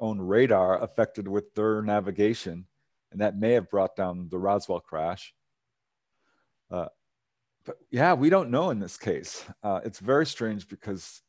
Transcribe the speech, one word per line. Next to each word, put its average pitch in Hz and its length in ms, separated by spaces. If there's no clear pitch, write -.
own 107 200
radar 95 640
affected 104 460
with 101 260
their 107 280
navigation, 101 840
and 95 80
that 101 180
may 110 140
have 113 180
brought 95 240
down 90 340
the 90 100
Roswell 95 420
crash. 82 520
Uh, 87 180
but - 120
yeah, 160 240
we 143 160
don't 175 200
know 160 200
in 110 100
this 90 160
case. - 480
Uh, 98 220
it's 110 160
very 135 260
strange 110 400
because - 640